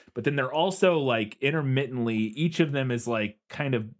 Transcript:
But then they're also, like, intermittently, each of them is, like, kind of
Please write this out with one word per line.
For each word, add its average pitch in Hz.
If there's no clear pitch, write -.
But 110
then 147
they're 135
also, 180
like, 117
intermittently, 131
each 131
of 147
them 135
is, 120
like, 107
kind 139
of 110